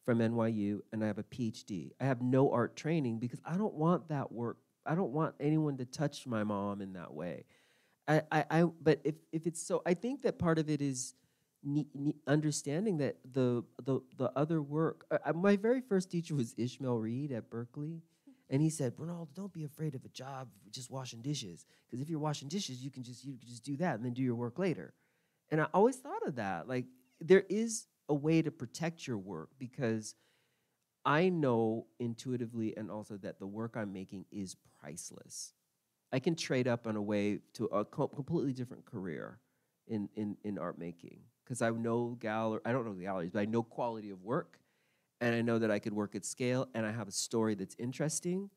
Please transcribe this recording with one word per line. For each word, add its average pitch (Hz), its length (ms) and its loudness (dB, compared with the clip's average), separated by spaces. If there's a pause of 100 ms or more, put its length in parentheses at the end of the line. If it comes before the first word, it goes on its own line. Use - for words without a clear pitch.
from 117 160 4
N 113 140 2
Y 113 120 4
U, 104 340 0 (100)
and 110 120 0
I - 40 2
have 104 100 -2
a 107 60 -8
P 117 240 -2
H - 160 -8
D. 87 360 -8
I 123 40 -2
have 127 180 2
no 131 280 6
art 117 260 2
training 143 420 0
because 120 260 -6
I 165 140 -4
don't 208 160 -2
want 156 340 2
that 139 240 -2
work. 117 240 -4 (300)
I 147 80 0
don't 165 180 0
want 156 280 0
anyone 151 360 2
to 127 80 -4
touch - 420 -4
my 110 160 0
mom 101 380 0
in 98 140 -8
that 87 180 -10
way. 80 320 -6 (640)
I, 151 140 6 (100)
I, 156 180 4
I, 165 140 6
but 151 400 4
if, 151 100 0 (160)
if 160 160 -2
it's 170 160 -4
so, - 220 0
I 196 80 4
think 240 300 -2
that 214 160 0
part 165 200 4
of 156 120 0
it 147 100 2
is 135 340 -2 (480)
ne-, 143 320 0
ne-, 143 220 0 (100)
understanding 151 680 2
that 139 220 0 (120)
the, 123 320 2 (220)
the, 131 160 2 (160)
the 127 180 0
other 156 280 2
work, 147 500 0
I, 156 140 2
I, 147 60 2
my 196 240 6
very 233 260 2
first 190 280 0
teacher 165 240 -2
was 117 220 0
Ishmael 123 420 -2
Reed 120 320 -2
at 113 200 -6
Berkeley, 147 500 -8 (480)
and 139 140 4
he 160 80 6
said, 139 260 -2
"Ronaldo, 170 380 -8
don't 190 180 -10
be 160 120 -8
afraid 151 300 -4
of 127 120 -10
a - 20 -16
job 131 400 -10 (240)
just 123 180 -10
washing 123 300 -8
dishes, 117 460 -6 (240)
'cause 123 100 -6
if 147 80 -4
you're 165 100 -2
washing 147 300 -2
dishes, 147 340 -4
you 135 80 -6
can 127 140 -12
just, 120 180 -14
you 139 140 -10
can 117 120 -18
just 120 140 -14
do 139 140 -4
that 139 200 2
and 110 80 -4
then 123 100 -2
do 127 80 0
your 123 120 2
work 120 240 -4
later." 151 360 -2 (560)
And 156 100 2
I 151 140 4
always 226 220 6
thought 403 300 -6
of 147 100 -4
that, 95 300 -2
like, 127 200 -2 (340)
there 185 300 8
is 220 360 0 (220)
a 151 60 4
way 156 260 4
to 151 100 2
protect 160 560 -6
your 120 120 -2
work, 90 400 -8
because 117 560 -2 (880)
I 151 240 6
know 117 580 4 (120)
intuitively 117 800 -2
and 104 140 -8
also 104 280 -8
that 95 200 -8
the 98 80 -8
work 110 300 -6
I'm 104 160 -4
making 95 400 -10
is 95 240 -6 (240)
priceless. - 760 -12 (580)
I - 60 2
can 170 160 2
trade 131 320 0
up 117 200 0
on 110 100 0
a 104 60 0
way 104 360 2 (160)
to 113 120 -2
a 104 180 2
co-, - 240 -2
completely 139 440 0
different 123 320 -8
career 73 540 -8 (480)
in, 101 300 -2
in, 107 280 -4
in 101 140 -4
art 82 200 -4
making, 85 420 -12 (260)
'cause 123 160 -4
I 117 80 4
know 117 500 0
galler-, 110 440 -2
I 117 80 0
don't 127 120 0
know 110 100 -6
the 90 100 -10
galleries, 92 260 -2
but 104 100 0
I 104 60 4
know 113 160 2
quality 113 480 -4
of 92 120 -12
work, 123 360 -2 (640)
and 117 120 4
I 117 80 2
know 117 160 2
that 113 120 2
I 104 80 4
could 107 160 -4
work 104 200 -2
at 101 100 -6
scale, 127 500 0
and 113 100 0
I 107 80 -2
have 107 160 -4
a 98 40 -12
story 110 420 2
that's 95 240 -6
interesting. 160 800 -2